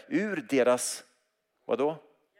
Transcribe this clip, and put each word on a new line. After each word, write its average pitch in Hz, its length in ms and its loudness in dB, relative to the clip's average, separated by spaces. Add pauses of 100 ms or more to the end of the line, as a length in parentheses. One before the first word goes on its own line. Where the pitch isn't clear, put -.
ur 190 280 -2 (140)
deras, 123 540 2 (640)
vadå? 143 320 -2 (420)